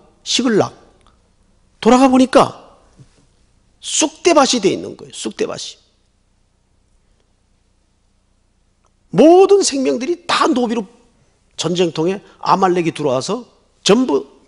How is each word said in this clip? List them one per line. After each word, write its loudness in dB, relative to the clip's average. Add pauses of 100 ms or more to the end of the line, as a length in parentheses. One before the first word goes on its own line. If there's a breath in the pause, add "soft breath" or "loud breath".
(240)
시글락. -2 (1080)
돌아가 4
보니까 2 (1160)
쑥대밭이 0
돼 0
있는 -6
거예요. -20
쑥대밭이. -10 (3250)
모든 6
생명들이 -4
다 -2
노비로 -4 (680)
전쟁통에 -4 (180 soft breath)
아말렉이 0
들어와서 -6 (360)
전부 0